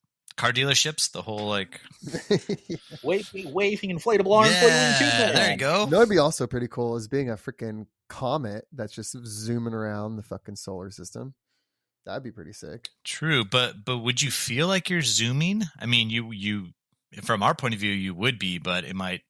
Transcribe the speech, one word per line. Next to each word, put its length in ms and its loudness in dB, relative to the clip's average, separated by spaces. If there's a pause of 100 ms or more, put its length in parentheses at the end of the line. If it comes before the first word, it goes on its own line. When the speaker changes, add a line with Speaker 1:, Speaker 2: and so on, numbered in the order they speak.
(360)
Speaker 1:
car 160 2
dealerships? 600 0
The 100 -8
whole, 260 -4
like 340 -4 (200)
Speaker 2:
<laughs> 280 -6 (380)
Yeah. 100 -8 (260)
Speaker 3:
Waving, 500 -4
waving 380 0
inflatable 460 4
arms, 140 8
Speaker 1:
Yeah, 140 6
Speaker 3:
waving 340 6
tube 180 4
Speaker 1:
there 100 4 (160)
you 60 4
Speaker 3:
man. 80 0
Speaker 1:
go. 280 2
Speaker 2:
You 60 -2
know 60 6
what'd 120 8
be 80 4
also 300 4
pretty 200 -2
cool 280 -2
is 120 -6
being 220 -2
a 60 -4
freaking 500 -10 (240)
comet 640 -4
that's 200 -10
just 220 -10 (100)
zooming 480 -4
around 440 -6
the 60 -10
fucking 340 -12
solar 340 -10
system. 420 -14 (720)
That'd 180 -8
be 80 -12
pretty 220 -16
sick. 360 -16 (140)
Speaker 1:
True, 420 0
but, 400 0
but 140 -4
would 220 -2
you 100 -2
feel 360 0
like 220 0
you're 120 0
zooming? 640 0 (160)
I 60 -8
mean, 240 2
you, 220 -4
you, 380 -4 (540)
from 200 0
our 100 4
point 220 -4
of 40 -6
view, 120 -2
you 240 -4
would 240 0
be, 180 -4
but 260 -2
it 120 -10
might, 340 -6